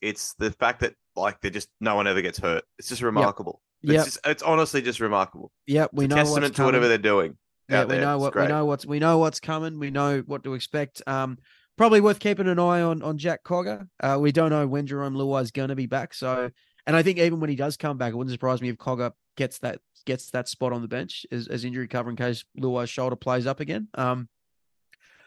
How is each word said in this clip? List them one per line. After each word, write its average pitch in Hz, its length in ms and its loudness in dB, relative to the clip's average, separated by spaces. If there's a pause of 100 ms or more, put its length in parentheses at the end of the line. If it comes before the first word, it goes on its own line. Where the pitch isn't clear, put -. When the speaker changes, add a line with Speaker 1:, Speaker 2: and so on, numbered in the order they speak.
Speaker 1:
it's - 380 -6
the 110 140 0
fact 123 260 0
that, - 160 -4 (200)
like, 98 260 -2
they're 98 100 -4
just, 98 180 -8 (100)
no 110 160 0
one 101 120 2
ever 95 160 2
gets 87 160 -6
hurt. 85 240 -2 (160)
It's - 100 -14
just 120 120 -8
Speaker 2:
Yep. 123 40 -4
Speaker 1:
remarkable. 107 560 -2 (220)
It's 147 100 2
Speaker 2:
Yep. 156 120 4
Speaker 1:
just, 135 200 -8
it's 151 160 -2
honestly 156 400 2
just 117 200 -4
remarkable. 101 500 -2 (160)
Speaker 2:
Yep, 147 260 2
we 139 120 2
Speaker 1:
It's 135 80 2
a - 20 4
Speaker 2:
know 151 80 6
what's 147 80 4
Speaker 1:
testament 143 240 0
to 135 80 2
whatever 127 220 6
Speaker 2:
coming. 120 40 6
Speaker 1:
they're 113 80 6
doing 101 400 2 (320)
Speaker 2:
Yeah, 101 120 4
Speaker 1:
out 104 80 0
Speaker 2:
we - 60 2
Speaker 1:
there. - 100 2
Speaker 2:
know 143 100 0
Speaker 1:
It's 135 60 0
Speaker 2:
what, 139 120 0
we 101 60 0
Speaker 1:
great. 92 100 4
Speaker 2:
know 151 160 2
what's, 143 220 -2
we 147 120 -4
know 165 200 4
what's 156 200 2
coming. 160 380 -6
We 143 140 -6
know 143 340 2
what 143 200 -8
to 135 100 -6
expect. 143 500 -6
Um, 135 320 -4 (400)
probably 220 240 8
worth 208 180 4
keeping 202 280 0
an 180 120 2
eye 175 220 4
on, 165 220 0
on 156 160 -4
Jack 160 240 -4
Cogger. 185 440 -4 (120)
Uh, 139 200 2
we 147 120 4
don't 160 200 4
know 147 140 2
when 139 220 -2
Jerome 139 280 -4
Luai's 135 360 0
gonna 135 240 -4
be 131 100 -4
back. 123 300 -4
So, 127 340 -4 (380)
and 151 80 4
I 165 80 6
think 175 160 2
even 165 200 4
when 156 120 -2
he 139 40 0
does 143 220 -4
come 147 200 -4
back, 120 160 -2
it - 20 -6
wouldn't 127 180 -4
surprise 127 280 -2
me 123 80 -4
if 113 80 -6
Cogger 123 340 -4 (240)
gets 131 240 -4
that, 127 200 -8 (260)
gets 131 260 -6
that 127 160 -4
spot 127 260 -4
on 120 80 -4
the 117 60 -8
bench - 440 -8
as, 120 160 -6
as 120 180 -6
injury 123 220 -6
cover 120 220 -4
in 120 60 -6
case 120 280 -4 (140)
Luai's 123 320 -2
shoulder 127 260 -4
plays 127 300 -2
up 135 140 -4
again. 170 340 -6
Um, 127 340 -2 (1000)